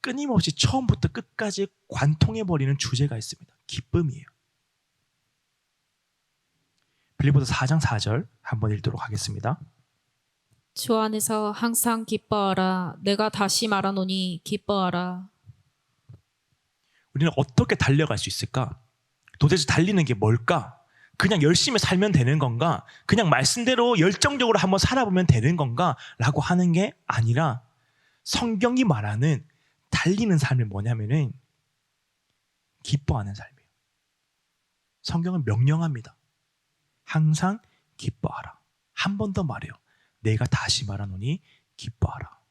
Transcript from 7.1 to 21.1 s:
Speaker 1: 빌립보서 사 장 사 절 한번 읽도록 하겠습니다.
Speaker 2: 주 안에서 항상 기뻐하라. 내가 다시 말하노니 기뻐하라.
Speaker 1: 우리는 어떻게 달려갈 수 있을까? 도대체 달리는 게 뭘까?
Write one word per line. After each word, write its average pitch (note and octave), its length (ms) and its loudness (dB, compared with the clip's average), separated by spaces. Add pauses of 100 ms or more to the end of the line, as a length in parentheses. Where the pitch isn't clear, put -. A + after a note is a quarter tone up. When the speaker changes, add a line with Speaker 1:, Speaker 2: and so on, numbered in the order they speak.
Speaker 1:
빌립보서 C#3 300 4
사 - 200 -2
장 D#3 140 2
사 A#2 180 0
절 A2+ 300 -2 (140)
한번 G#2+ 300 -2
읽도록 - 300 -4
하겠습니다. G#2+ 560 -6 (1160)
Speaker 2:
주 - 220 -2
안에서 G#3+ 560 -2
항상 A3+ 520 -2
기뻐하라. F#3 960 -2
내가 G3+ 280 0
다시 G#3 400 -2
말하노니 F#3+ 760 -2
기뻐하라. F3+ 880 -4 (1800)
Speaker 1:
우리는 D3+ 220 2
어떻게 E3+ 380 2
달려갈 C#3 440 2
수 - 100 -6
있을까? - 520 -6 (580)
도대체 D3+ 280 4
달리는 F#3 380 2
게 B2 100 0
뭘까? G#2+ 640 0 (380)